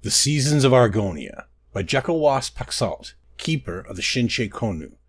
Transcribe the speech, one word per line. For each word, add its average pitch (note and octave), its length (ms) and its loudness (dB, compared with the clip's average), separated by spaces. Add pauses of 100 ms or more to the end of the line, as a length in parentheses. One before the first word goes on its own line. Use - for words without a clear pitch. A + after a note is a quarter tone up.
The - 40 -2
Seasons C#3+ 520 2
of B2+ 80 8
Argonia G2+ 720 2 (300)
by F#2+ 80 -4
Jekawasp C#3 720 0
Paxalt, - 580 -6 (240)
keeper B2+ 440 -4
of - 160 -14
the F2 40 -8
Shinche A#2 480 -2
Konu F2+ 440 -6 (160)